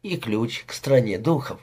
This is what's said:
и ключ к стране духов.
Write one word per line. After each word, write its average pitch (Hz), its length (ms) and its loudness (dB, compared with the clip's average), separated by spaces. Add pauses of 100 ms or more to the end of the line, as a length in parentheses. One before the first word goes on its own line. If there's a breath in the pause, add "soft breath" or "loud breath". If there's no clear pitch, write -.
и 180 140 -4
ключ 113 480 -2
к - 80 -16
стране 120 460 2
духов. 135 440 -2